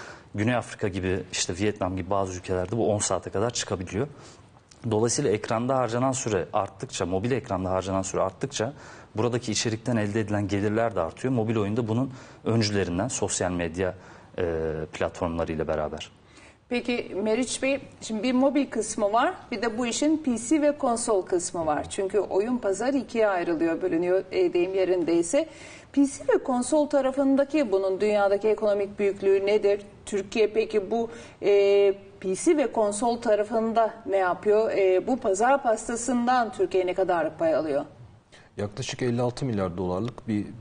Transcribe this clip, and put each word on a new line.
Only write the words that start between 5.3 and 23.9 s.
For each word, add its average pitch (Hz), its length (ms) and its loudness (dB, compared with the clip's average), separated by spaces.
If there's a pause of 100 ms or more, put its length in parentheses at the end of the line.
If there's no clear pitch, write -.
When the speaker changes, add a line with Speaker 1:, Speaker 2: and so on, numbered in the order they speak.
Speaker 1:
ekranda 117 460 0
harcanan 123 360 0
süre 104 400 -2
arttıkça, 101 540 -4
mobil 95 240 -2
ekranda 95 400 -2
harcanan 95 320 0
süre 90 180 -2
arttıkça 110 520 -4 (440)
buradaki 117 360 0
içerikten 113 440 -2
elde 104 240 0
edilen 101 280 -2
gelirler 107 460 0
de 95 60 0
artıyor. 85 340 -2
Mobil 113 220 0
oyunda 107 320 -2
bunun 127 240 -2 (320)
öncülerinden 104 640 0
sosyal 98 420 -2
medya, 87 440 -2 (440)
e, 80 360 -2 (180)
platformlarıyla 82 760 -4
beraber. 76 420 -6 (580)
Speaker 2:
Peki 240 540 -4
Meriç 220 400 -2
Bey, 269 180 0 (200)
şimdi 220 220 -6
bir 254 100 0
mobil 269 340 4
kısmı 208 460 -2
var, 285 220 2 (180)
bir 208 100 -4
de 226 160 -2
bu 247 80 0
işin 294 300 2
P 262 220 -2
C 294 240 2
ve 294 160 4
konsol 226 440 2
kısmı 170 440 -2
var. 147 240 0
Çünkü 196 280 -2
oyun 214 400 2
pazarı 233 380 0
ikiye 220 320 2
ayrılıyor, 165 540 0
bölünüyor, 180 500 2